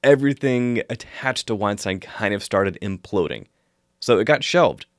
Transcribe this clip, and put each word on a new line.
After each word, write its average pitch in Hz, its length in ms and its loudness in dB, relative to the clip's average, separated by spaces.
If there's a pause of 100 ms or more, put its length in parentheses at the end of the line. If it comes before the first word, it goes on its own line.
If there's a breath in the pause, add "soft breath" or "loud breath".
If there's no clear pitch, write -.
everything 131 840 2
attached - 600 -6
to 117 60 0
Weinstein 101 460 -2
kind 104 320 -4
of 98 100 -4
started 98 380 0
imploding. 92 640 -4 (540)
So - 180 2
it 214 60 2
got 151 180 2
shelved. 151 440 2 (120)